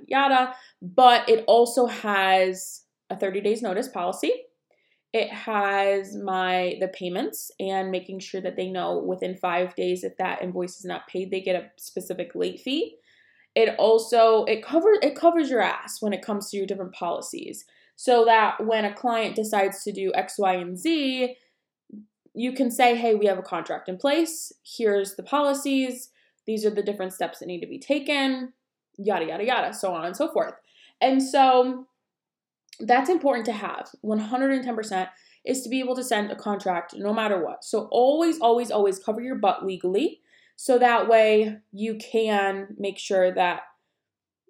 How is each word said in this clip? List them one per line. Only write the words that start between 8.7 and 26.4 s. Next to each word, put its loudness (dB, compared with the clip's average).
within -6
five -2
days -4
if -8
that -4
invoice -6
is -20
not -10
paid, -8
they -4
get -2
a -6
specific -10
late -6
fee. -6
It 4
also, 6
it -2
cover-, 4
it 2
covers 4
your 2
ass -4
when -2
it -6
comes -6
to -8
your -4
different -8
policies, -8
so 4
that 4
when 2
a -2
client -2
decides 0
to -6
do -2
X, -2
Y, 2
and -6
Z, -2
you -4
can 0
say, 4
"Hey, 2
we 2
have 0
a -10
contract -8
in -8
place. -2
Here's -2
the -12
policies. -2